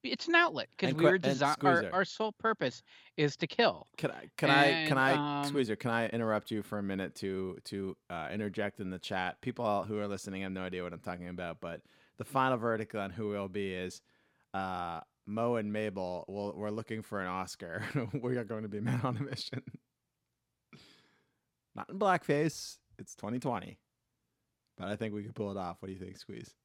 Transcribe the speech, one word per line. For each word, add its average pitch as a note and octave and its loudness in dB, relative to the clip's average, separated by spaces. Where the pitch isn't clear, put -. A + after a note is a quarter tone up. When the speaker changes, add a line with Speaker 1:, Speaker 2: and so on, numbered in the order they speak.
Speaker 1:
It's - -4
an E4+ 4
outlet E4 4
'cause F#3 2
Speaker 2:
And D3+ 0
Speaker 1:
we E3 4
Speaker 2:
que-, D3+ 10
Speaker 1:
were F3+ 8
Speaker 2:
and F#3 2
Speaker 1:
desi-, C3+ 2
our, D3 4
Speaker 2:
Squeezer. E3+ 4
Speaker 1:
our F#3+ 4
sole A3 -2
purpose G3+ 0
is D3 2
to E3 0
kill. D3+ 4
Speaker 2:
Can D3+ 0
I, - -12
can C#3+ 4
I, C#3 10
can C#3+ 6
Speaker 1:
And, - 6
Speaker 2:
I, C#3+ 4
Speaker 1:
um, C#3+ 0
Speaker 2:
Squeezer, B2+ 2
can A#2+ -2
I A2+ 2
interrupt A2 0
you G#2 -2
for G#2+ -6
a G2+ -2
minute G2 -2
to, F#2+ -4
to, F#2+ -4
uh, E2 -6
interject G#2 -2
in F#2+ -4
the F#2 -6
chat? F#2 -2
People G#2+ 0
who G#2 -4
are G#2 -2
listening G2 -6
have F#2+ -6
no F#2 -4
idea F2+ -4
what F2 -6
I'm E2+ -12
talking F2+ -6
about, F2 -8
but E2+ -8
the A#2 -8
final C3 4
verdict A2 0
on G2 -2
who G#2 -4
will G2+ -2
be G2 -2
is, F#2 -6
uh, F2+ -2
Mo A#2 0
and G#2 0
Mabel, F#2+ -2
we'll, G2+ -4
we're G#2 -4
looking A2 -6
for G2+ -6
an F#2+ -2
Oscar. F#2 -4
<laughs> A#2 -2
We B2 0
are A#2 -2
going A2 -6
to G#2+ -6
be G2+ -4
men A#2+ 0
on B2 0
a G#2+ -4
mission. - -8
Not - -8
in F#3 -8
blackface. E3 2
It's - -14
twenty A#2+ -4
twenty. A#2+ -4
But F#2 -6
I G#2 -2
think A2 -4
we G#2 -4
could G#2+ -10
pull G2+ -2
it G2 -4
off. F2 -6
What G2 -10
do F#2+ -8
you F#2 -12
think, F#2 -12
Squeeze? - -14